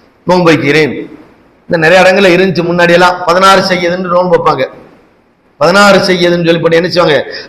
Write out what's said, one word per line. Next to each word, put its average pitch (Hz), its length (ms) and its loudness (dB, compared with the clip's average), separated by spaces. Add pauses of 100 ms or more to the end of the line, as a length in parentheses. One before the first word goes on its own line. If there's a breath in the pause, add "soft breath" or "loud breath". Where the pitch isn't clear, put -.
(240 loud breath)
"நோன்பு 180 200 -2
வைக்கிறேன்." 143 720 -2 (520)
இந்த 160 180 -2
நிறைய 185 160 4
இடங்கள்ல 185 360 2
இருந்துச்சு 180 320 -2
முன்னாடி 175 200 0
எல்லாம், 175 340 2
பதினாறு 190 360 2
செய்யதுன்னு 180 360 -4
நோன்பு 175 400 0
வைப்பாங்க. 143 320 -2 (880)
பதினாறு 190 400 2
செய்யதுன்னு 175 480 -2
சொல்லி 165 140 0
போட்டு 165 160 0
என்ன 165 140 0
செய்வாங்க? 147 360 0 (220 loud breath)